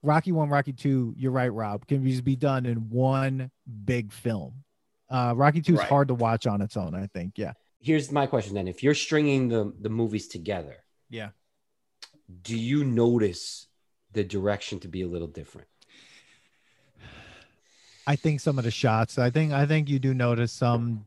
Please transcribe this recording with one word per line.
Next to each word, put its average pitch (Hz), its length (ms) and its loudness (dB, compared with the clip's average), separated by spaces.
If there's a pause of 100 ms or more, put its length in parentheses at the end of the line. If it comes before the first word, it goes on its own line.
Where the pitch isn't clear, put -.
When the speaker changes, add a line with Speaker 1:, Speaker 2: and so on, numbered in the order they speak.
Speaker 1:
Rocky 151 300 2
one, 156 180 2
Rocky 143 220 2
two, 127 440 0
you're 131 160 -2
right, 127 200 0
Rob, 104 340 -6
can 135 200 0
just 127 180 0
be 135 120 2
done 131 300 0
in 113 240 -4
one 131 600 0 (340)
big 113 280 -2
film. 120 520 -6 (440)
Uh, 123 280 0
Rocky 147 260 4
two 170 120 6
is 151 60 6
Speaker 2:
Right. - 80 0
Speaker 1:
hard 139 200 6
to 131 60 2
watch 117 340 0
on 101 140 0
its 101 140 -6
own, 87 200 -6
I 98 100 -6
think. 92 320 -8
Yeah. 95 140 -6 (280)
Speaker 3:
Here's 143 300 0
my 143 160 0
question 104 280 -2
then. 95 120 -2
If 90 160 -8
you're 143 120 4
stringing 143 540 2
the, 110 320 0
the 104 80 -6
movies 110 400 -2
together, 82 480 -8 (340)
Speaker 1:
Yeah. 110 200 -12 (1120)
Speaker 3:
do 117 140 -6
you 131 280 0
notice 117 800 2 (460)
the 104 100 -2
direction 98 580 -4
to 95 80 -16
be 90 140 -8
a 90 60 -6
little 85 200 -6
different? 73 380 -18 (2500)
Speaker 1:
I 143 60 4
think 147 260 0
some 143 160 0
of 127 80 -2
the 117 60 0
shots, 113 480 2
I 123 120 4
think, 156 220 0
I 139 140 4
think 151 220 2
you 143 100 0
do 131 160 2
notice 120 380 2
some 117 540 0